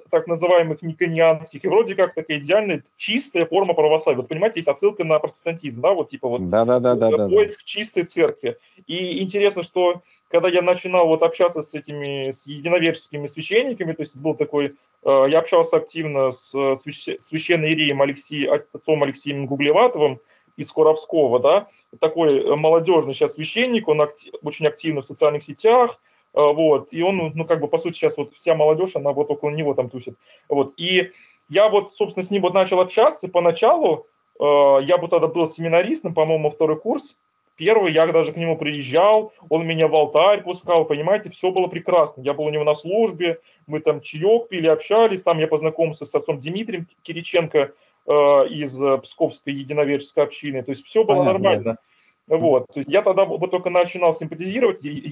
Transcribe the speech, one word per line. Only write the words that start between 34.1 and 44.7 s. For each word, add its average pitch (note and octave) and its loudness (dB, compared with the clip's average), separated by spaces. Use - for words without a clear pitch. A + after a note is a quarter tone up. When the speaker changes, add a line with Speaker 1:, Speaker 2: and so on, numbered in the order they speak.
Speaker 1:
э, - -2
я E3 2
вот E3+ -8
тогда D#3+ 4
был D#3+ -2
семинаристом, E3+ -2
по-моему, D#3 0
второй D#3 0
курс, - -6
первый, F#3 2
я D#3+ 4
даже D#3 0
к E3 -14
нему E3 -2
приезжал, D#3 2
он E3 0
меня D#3+ 2
в D3+ 0
алтарь D#3 4
пускал, F3 0
понимаете, E3 -2
все F#3 -4
было F#3 0
прекрасно, E3 0
я C#3 -2
был D3+ -6
у D3+ -4
него D3+ -2
на D3+ 2
службе, F3 -2
мы D3+ -6
там D3+ -2
чаек G#3+ -2
пили, E3+ -4
общались, G3+ 2